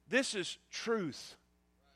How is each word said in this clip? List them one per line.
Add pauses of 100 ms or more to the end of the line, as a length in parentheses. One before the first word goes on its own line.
This
is (140)
truth. (600)